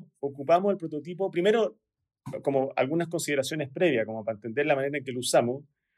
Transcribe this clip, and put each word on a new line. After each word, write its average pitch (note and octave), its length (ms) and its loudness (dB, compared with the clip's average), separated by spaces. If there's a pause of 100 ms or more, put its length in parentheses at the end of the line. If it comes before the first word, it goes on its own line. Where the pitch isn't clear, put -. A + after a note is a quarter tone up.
(180)
ocupamos D3+ 540 2
el G3 60 -2
prototipo, D#3+ 520 -6
primero, G#3 480 2 (640)
como C3+ 340 0
algunas E3 320 0
consideraciones D3+ 640 -2
previas, D#3 340 2
como A2 180 -6
para A2 140 -4
entender A#2+ 300 -2
la D3 100 4
manera C#3+ 220 -2
en C#3 60 -8
que C3+ 80 -8
lo B2+ 80 -6
usamos, C3 440 2 (340)